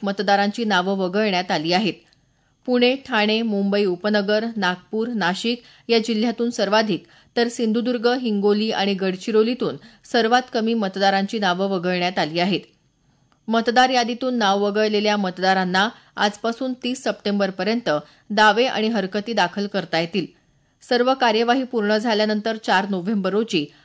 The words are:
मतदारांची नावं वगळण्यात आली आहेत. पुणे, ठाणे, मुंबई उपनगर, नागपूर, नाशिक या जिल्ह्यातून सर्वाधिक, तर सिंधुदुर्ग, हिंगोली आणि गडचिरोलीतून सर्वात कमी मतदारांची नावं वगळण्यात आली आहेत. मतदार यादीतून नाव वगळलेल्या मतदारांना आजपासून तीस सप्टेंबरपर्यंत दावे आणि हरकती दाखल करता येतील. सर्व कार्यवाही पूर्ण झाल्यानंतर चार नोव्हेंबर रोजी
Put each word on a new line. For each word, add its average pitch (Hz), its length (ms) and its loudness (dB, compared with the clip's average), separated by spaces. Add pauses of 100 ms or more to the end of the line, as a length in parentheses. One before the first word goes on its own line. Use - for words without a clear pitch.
मतदारांची 202 640 0
नावं 196 320 0
वगळण्यात 190 540 0
आली 165 220 0
आहेत. 190 200 0 (720)
पुणे, 247 300 2
ठाणे, 220 460 0
मुंबई 202 440 0
उपनगर, 208 600 0 (100)
नागपूर, 202 520 -4
नाशिक 226 540 -2 (260)
या 233 120 2
जिल्ह्यातून 226 500 -2
सर्वाधिक, 214 540 0 (340)
तर 240 100 2
सिंधुदुर्ग, 240 600 -2
हिंगोली 214 640 0
आणि 202 220 0
गडचिरोलीतून 196 800 0 (360)
सर्वात 233 300 2 (120)
कमी 226 200 -2
मतदारांची 196 680 0
नावं 190 280 0
वगळण्यात 180 520 -2
आली 165 200 -2
आहेत. 175 200 0 (880)
मतदार 226 420 4
यादीतून 247 460 -2
नाव 202 300 2
वगळलेल्या 208 520 2
मतदारांना 185 720 0 (260)
आजपासून 233 580 -2
तीस 254 300 -6
सप्टेंबरपर्यंत 202 880 -2 (400)
दावे 214 360 4
आणि 220 220 -2
हरकती 208 460 -4
दाखल 202 340 -2
करता 170 320 -4
येतील. 170 260 -2 (640)
सर्व 247 240 2
कार्यवाही 240 500 2
पूर्ण 214 340 0
झाल्यानंतर 214 580 0
चार 196 340 0
नोव्हेंबर 190 400 -2
रोजी 190 420 0 (140)